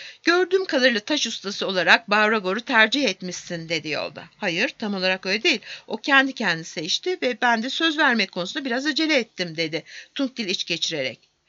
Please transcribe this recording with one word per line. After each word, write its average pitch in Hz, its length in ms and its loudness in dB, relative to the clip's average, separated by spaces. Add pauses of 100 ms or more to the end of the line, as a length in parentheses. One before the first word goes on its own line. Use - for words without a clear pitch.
(220)
"Gördüğüm 359 420 2
kadarıyla 254 360 2
taş - 260 -2
ustası 196 400 -6
olarak 190 440 4
Beauregard'u 214 500 2
tercih 233 440 4
etmişsin." 175 640 -4
dedi 156 200 -4
yolda. 90 360 -6 (120)
"Hayır, 202 420 -2
tam 208 160 -4
olarak 185 320 -2
öyle 202 160 -2
değil. 294 180 2 (260)
O 226 100 -6
kendi 269 360 4
kendini 170 320 -2
seçti 190 580 -6
ve 247 200 -2
ben 233 200 2
de 262 80 -6
söz 320 280 0
vermek 240 340 2
konusunda 190 320 -6
biraz 262 220 -2
acele 311 320 0
ettim." 180 380 -6
dedi 160 280 -4 (300)
Tungdil 247 340 -4
iç - 160 -4
geçirerek. 151 540 -4 (300)